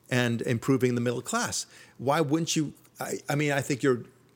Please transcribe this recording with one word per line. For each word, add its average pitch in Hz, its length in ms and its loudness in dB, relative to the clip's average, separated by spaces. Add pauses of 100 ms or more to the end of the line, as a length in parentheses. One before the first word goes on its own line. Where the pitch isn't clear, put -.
and 120 320 2
improving 123 540 2
the 120 60 0
middle 123 200 -2
class. 226 440 -2 (320)
Why 147 220 2
wouldn't 160 380 0
you? 151 160 -2 (260)
I, - 200 -6 (100)
I 143 60 0
mean, 147 160 2
I 139 100 2
think 127 220 -4
you're, 127 200 2 (320)